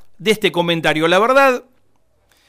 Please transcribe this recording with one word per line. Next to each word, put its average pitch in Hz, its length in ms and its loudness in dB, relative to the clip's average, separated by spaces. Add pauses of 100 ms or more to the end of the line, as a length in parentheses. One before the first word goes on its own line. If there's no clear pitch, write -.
(160)
de 185 140 -4
este 202 220 -2
comentario. 165 560 -2
La 175 100 2
verdad 262 460 2 (840)